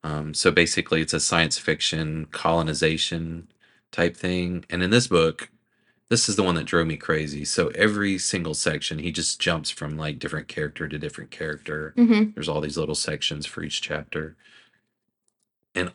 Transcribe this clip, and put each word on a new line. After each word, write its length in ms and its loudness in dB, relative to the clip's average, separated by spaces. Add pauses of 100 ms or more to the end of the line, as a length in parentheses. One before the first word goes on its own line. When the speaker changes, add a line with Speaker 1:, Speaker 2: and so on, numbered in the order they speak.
Speaker 1:
Um, 300 -4
so 160 6
basically 500 4
it's 140 -2
a 60 2
science 380 2
fiction 720 -2
colonization 1160 0 (420)
type 280 0
thing. 500 -2
And 140 -2
in 80 2
this 160 6
book, 420 2 (640)
this 180 4
is 80 0
the 60 4
one 140 4
that 100 -2
drove 200 2
me 120 -2
crazy. 480 -2
So 220 0
every 500 2
single 340 -2
section, 460 -2
he 120 -4
just 300 -4
jumps 300 0
from, 260 -8
like, 220 -6
different 280 -6
character 420 -6
to 100 -8
different 320 -10
character. 680 -8
Speaker 2:
Mm-hmm. 380 6
Speaker 1:
There's 140 -6
all 120 0
these 160 -4
little 180 -2
sections 520 -4
for 180 -8
each 160 -4
chapter. 560 -6 (1400)
And 200 0